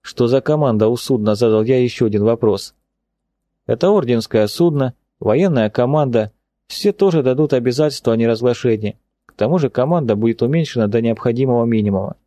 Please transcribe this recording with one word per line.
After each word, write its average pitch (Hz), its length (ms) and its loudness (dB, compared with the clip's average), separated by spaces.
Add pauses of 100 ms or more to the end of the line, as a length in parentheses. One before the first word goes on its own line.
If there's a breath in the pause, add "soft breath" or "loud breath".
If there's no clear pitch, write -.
"Что - 280 -2
за 131 120 2
команда 127 480 0
у 120 80 0
судна?" — 107 400 -2
задал 110 280 2
я 127 180 2
ещё 120 240 -2
один 104 180 0
вопрос. 113 500 0 (920)
"Это 117 240 0
орденское 117 560 0
судно, 143 480 0 (260)
военная 127 480 0
команда, 123 640 -2 (340)
все - 260 -2
тоже 175 300 2
дадут 131 300 0
обязательство 127 600 0
о 113 40 2
неразглашении. 113 840 0 (280)
К - 80 -20
тому 156 240 0
же 143 100 0
команда 131 480 0
будет 113 260 0
уменьшена 131 440 -2
до 113 140 0
необходимого 120 640 0
минимума". 104 520 -2 (100)